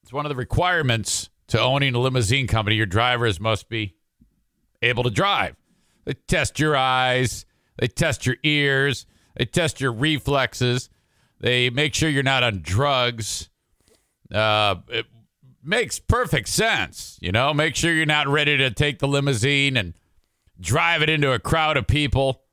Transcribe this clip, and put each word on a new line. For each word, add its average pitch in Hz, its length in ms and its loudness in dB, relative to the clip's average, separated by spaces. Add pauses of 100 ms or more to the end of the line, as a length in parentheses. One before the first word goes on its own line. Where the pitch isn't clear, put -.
It's - 120 -20
one 147 120 -6
of 151 40 -6
the 135 80 -4
requirements 143 920 0 (180)
to 113 120 2
owning 135 340 2
a 120 60 0
limousine 127 480 0
company. 110 300 0
Your 107 80 0
drivers 113 560 0
must 110 260 -2
be 110 300 -8 (840)
able 120 220 2
to 123 80 0
drive. 151 460 0 (480)
They 135 80 -6
test - 440 -2
your 151 200 2
eyes. 127 680 0 (320)
They 123 100 -2
test - 380 -2
your - 180 0
ears. 139 640 0 (280)
They - 80 -2
test 160 380 -2
your 131 100 0
reflexes. 127 1000 -2 (520)
They 123 280 2
make 135 240 -2
sure 160 160 0
you're 139 140 0
not 131 200 2
on 104 180 -2
drugs. 120 880 -2 (800)
Uh, 107 460 2 (140)
it 113 160 -4 (580)
makes 196 360 -2
perfect 165 500 -2
sense, - 720 -2
you 85 100 -4
know? 131 220 2
Make 151 240 0
sure 170 160 0
you're 156 120 0
not 147 220 0
ready 147 300 2
to 131 140 2
take 147 280 -2
the 139 80 -2
limousine 139 680 0
and 87 160 -4 (680)
drive 156 420 0
it 151 80 2
into 147 220 2
a 120 80 0
crowd 156 380 0
of - 100 -2
people. 139 640 0